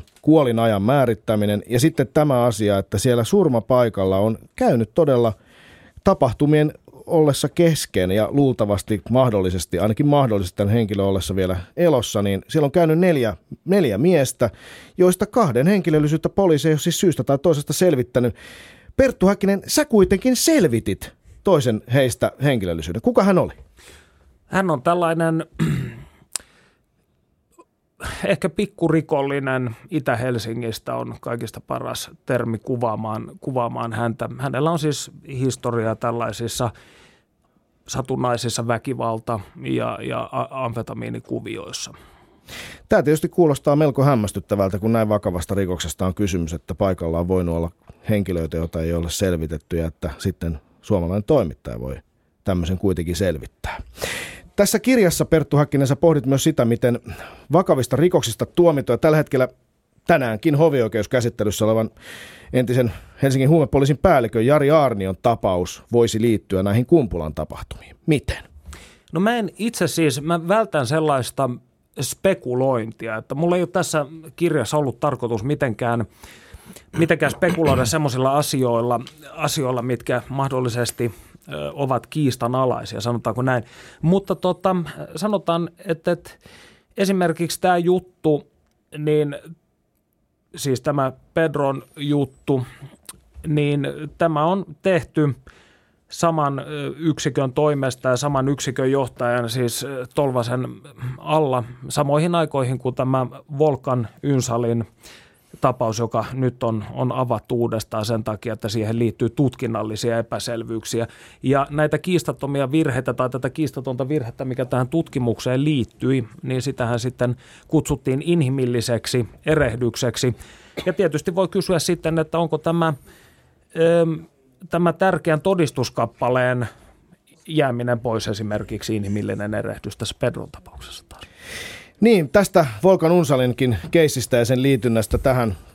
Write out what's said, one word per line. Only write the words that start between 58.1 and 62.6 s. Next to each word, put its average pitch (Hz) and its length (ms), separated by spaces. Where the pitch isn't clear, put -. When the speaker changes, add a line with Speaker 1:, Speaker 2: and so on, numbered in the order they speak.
Speaker 1:
tuomito 156 480
ja 120 40
tällä 156 200
hetkellä 131 300
tänäänkin 139 480
hovioikeuskäsittelyssä 113 1120
olevan 110 240
entisen 123 380